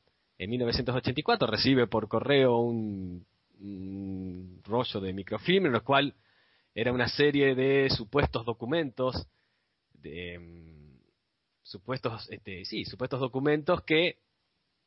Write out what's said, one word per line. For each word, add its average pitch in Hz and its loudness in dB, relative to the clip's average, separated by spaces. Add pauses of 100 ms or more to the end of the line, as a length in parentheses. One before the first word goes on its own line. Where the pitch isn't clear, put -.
(400)
en 95 -6
mil 123 -2
novecientos 123 0
ochenta 127 -2
y - -2
cuatro, 208 2
recibe 117 4
por 107 -2
correo 120 4
un, 101 -4 (340)
un 95 -10
rollo 113 -2
de 95 -4
microfilm, 110 0
en 131 2
el 113 2
cual 139 2 (640)
era 120 0
una 120 2
serie 143 4
de 135 4
supuestos 123 -2
documentos, 127 -2 (680)
de, 85 -12
em, 85 -20 (840)
supuestos, 117 -8
este, 92 -12
sí, 147 -6
supuestos 127 -6
documentos 147 0
que 160 2 (680)